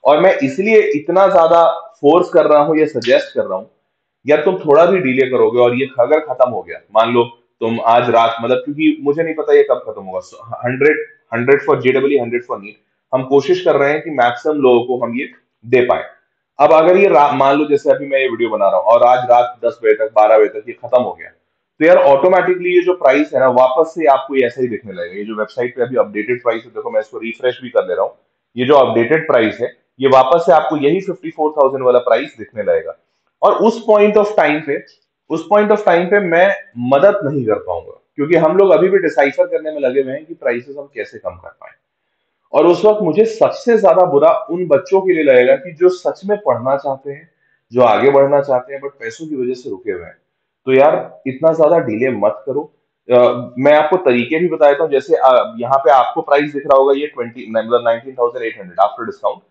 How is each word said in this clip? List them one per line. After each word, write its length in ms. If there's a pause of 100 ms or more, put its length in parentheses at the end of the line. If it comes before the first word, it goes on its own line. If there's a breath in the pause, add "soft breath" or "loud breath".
और 160
मैं 180
इसलिए 420
इतना 460
ज्यादा 440 (300)
फोर्स 280
कर 180
रहा 120
हूं 180
या 100
सजेस्ट 480
कर 100
रहा 140
हूं, 80 (600)
यार 140
तुम 180
थोड़ा 280
भी 120
delay 320
करोगे 300
और 140
ये 140 (120)
अगर 200
खत्म 300
हो 120
गया, 160 (160)
मान 200
लो 100 (360)
तुम 260
आज 240
रात, 300
मतलब 160
क्योंकि 440
मुझे 220
नहीं 120
पता 200
ये 80
कब 280
खत्म 120
होगा, 180
so, 140 (300)
hundred, 420 (280)
hundred 300
for 160
जेडब्ल्यूई, 400
hundred 260
for 140
Neet, 160 (380)
हम 80
कोशिश 420
कर 120
रहे 160
हैं 100
कि 80
maximum 460
लोगों 280
को 200
हम 100
ये 160 (360)
दे 140
पाए। 240 (560)
अब 120
अगर 240
ये 120
रा-, 240
मान 240
लो 120
जैसे 220
अभी 160
मैं 120
ये 100
video 220
बना 180
रहा 80
हूं 80
और 180
आज 280
रात 340
दस 200
बजे 100
तक, 220
बारह 220
बजे 100
तक 200
ये 40
खत्म 300
हो 100
गया, 160 (520)
तो 40
यार 120
automatically 800
ये 60
जो 120
price 400
है 60
ना, 80
वापस 460
से 120
आपको 280
ये 120
ऐसा 160
ही 60
दिखने 240
लगेगा। 220
ये 100
जो 100
website 420
पे 60
अभी 140
updated 460
price 220
है, 60
देखो 200
मैं 100
इसको 180
refresh 440
भी 60
कर 200
ले 60
रहा 100
हूं, 80 (440)
ये 100
जो 80
अपडेटेड 520
price 340
है, 160 (240)
ये 80
वापस 380
से 60
आपको 240
यही 240
फिफ्टी 300
फ़ोर 220
थाउजेंड 320
वाला 140
price 400
दिखने 240
लगेगा। 340 (460)
और 120
उस 320
point 300
of 100
time 400
पे, 180 (460)
उस 220
point 160
of 100
time 320
पे 100
मैं 360 (220)
मदद 460
नहीं 200
कर 100
पाऊंगा, 460 (160)
क्योंकि 200
हम 200
लोग 140
अभी 180
भी 100
डिसाइफर 480
करने 240
में 100
लगे 220
हुए 100
हैं 140
कि 80
prices 440
हम 160
कैसे 240
कम 120
कर 180
पाए। 240 (800)
और 140
उस 180
वक्त 180
मुझे 220
सबसे 540
ज्यादा 260
बुरा 460
उन 160
बच्चों 340
के 120
लिए 100
लगेगा 340
कि 160
जो 160
सच 360
में 140
पढ़ना 380
चाहते 340
हैं, 200 (420)
जो 100
आगे 280
बढ़ना 300
चाहते 340
हैं, 60
but 100
पैसों 360
की 100
वजह 180
से 160
रुके 220
हुए 120
हैं। 120 (500)
तो 60
यार 540
इतना 260
ज्यादा 260
delay 320
मत 360
करो। 260 (400)
अ, 460
मैं 140
आपको 240
तरीके 420
भी 100
बता 200
देता 140
हूँ, 80
जैसे, 260
अ, 420
यहाँ 200
पे 120
आपको 320
price 300
दिख 140
रहा 100
होगा 180
ये 120
ट्वेंटी, 440
मतलब 340
nineteen 300
thousand 300
eight 140
hundred 200
after 300
discount। 320 (100)